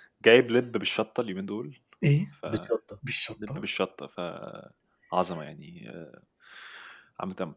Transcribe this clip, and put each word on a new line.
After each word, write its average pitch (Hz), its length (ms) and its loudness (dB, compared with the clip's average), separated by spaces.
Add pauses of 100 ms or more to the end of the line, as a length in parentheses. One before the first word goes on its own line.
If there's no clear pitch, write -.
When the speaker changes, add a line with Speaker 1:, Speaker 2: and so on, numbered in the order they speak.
(260)
Speaker 1:
جايب 117 260 10
لب 120 200 4
بالشطة 110 500 -2
اليومين 98 240 -4
دول. 117 340 -8 (240)
Speaker 2:
إيه؟ 151 280 4 (100)
Speaker 1:
ف-، - 40 -8
Speaker 3:
بالشطة. - 580 -4
Speaker 2:
بالشطة. - 380 -4
Speaker 1:
لب 120 200 -6
بالشطة، - 460 -4
ف-، - 640 -10 (440)
عظمة 87 300 0
يعني، 76 460 -16
آه، 82 320 -16 (1000)
عم 95 120 -6
تم. 87 260 -6